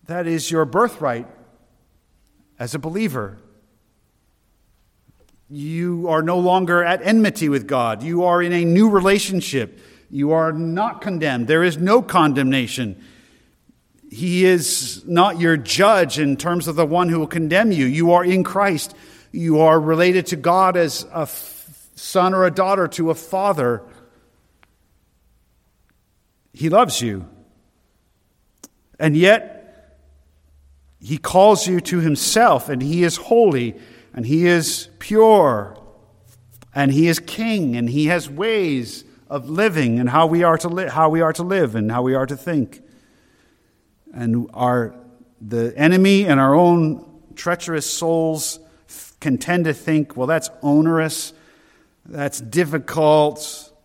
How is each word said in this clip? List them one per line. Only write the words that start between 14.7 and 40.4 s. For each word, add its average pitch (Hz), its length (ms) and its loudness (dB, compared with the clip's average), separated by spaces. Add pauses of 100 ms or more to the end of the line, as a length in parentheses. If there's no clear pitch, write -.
not 175 340 0
your 165 160 2
judge 175 600 2
in 143 180 0
terms 170 320 -4
of 156 80 -6
the 165 80 2
one 175 240 0
who 165 100 0
will 156 80 -2
condemn 170 460 0
you. 147 140 0
You 165 260 2
are 175 120 4
in 185 200 2
Christ. 190 500 -2 (380)
You 165 280 0
are 160 200 6
related 170 460 2
to 180 100 -6
God 180 400 2
as 170 280 -2 (100)
a 165 60 -6
f-, - 760 -14
son 185 400 -2
or 185 100 4
a 180 60 2
daughter 190 380 0
to 170 200 -4
a 160 60 0
father. 156 680 -2 (2750)
He 156 160 -6
loves 185 320 2
you. 98 260 -6 (1700)
And 151 180 0
yet, 190 400 2 (1500)
he 131 140 -6
calls 196 500 4
you 180 140 0
to 175 200 -4
himself, 160 680 2
and 131 140 -4
he 165 220 0
is 165 120 -2
holy, 151 580 2 (380)
and 117 140 -8
he 160 200 2
is 170 520 0
pure, 196 800 2 (960)
and 139 180 2
he 156 160 4
is 165 120 0
king, 208 540 -4
and 120 140 -4
he 147 180 0
has 175 220 -2
ways 160 760 -4 (260)
of 135 180 -8
living 156 500 0
and 123 120 0
how 160 160 4
we 165 160 0